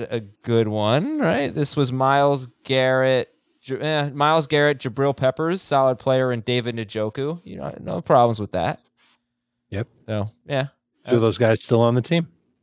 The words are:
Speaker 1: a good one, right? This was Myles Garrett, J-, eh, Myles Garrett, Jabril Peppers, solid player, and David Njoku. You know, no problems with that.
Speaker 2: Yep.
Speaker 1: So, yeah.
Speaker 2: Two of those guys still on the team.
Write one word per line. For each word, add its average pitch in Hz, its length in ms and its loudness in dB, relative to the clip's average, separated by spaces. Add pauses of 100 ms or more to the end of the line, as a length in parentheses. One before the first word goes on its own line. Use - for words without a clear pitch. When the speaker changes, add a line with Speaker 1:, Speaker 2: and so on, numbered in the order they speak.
(120)
Speaker 1:
a 117 100 -4
good 110 480 -2
one, 127 500 0
right? 165 340 0
This 147 220 -2
was 131 160 0
Myles 135 560 2 (160)
Garrett, 131 680 0 (280)
J-, 131 200 -8
eh, 147 300 -2
Myles 147 360 2
Garrett, 147 320 2
Jabril 135 380 -2
Peppers, 160 440 -2
solid 135 380 0
player, 131 320 0
and 117 140 -4
David 120 320 -2
Njoku. 113 680 -6
You - 140 -16
know, 143 240 -10
no 165 200 -6
problems 120 380 4
with 101 140 -6
that. 90 260 -2 (920)
Speaker 2:
Yep. 104 160 -6 (200)
Speaker 1:
So, 107 200 -4 (200)
yeah. 139 200 -4 (420)
Speaker 2:
Two 123 60 2
of 117 60 4
those 113 160 2
guys 113 240 4
still 117 200 2
on 117 140 4
the 127 60 2
team. 165 280 0 (340)